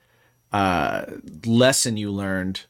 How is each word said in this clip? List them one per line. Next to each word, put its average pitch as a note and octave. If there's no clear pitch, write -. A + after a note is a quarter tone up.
uh, F2
lesson A#2
you G#2
learned F#2+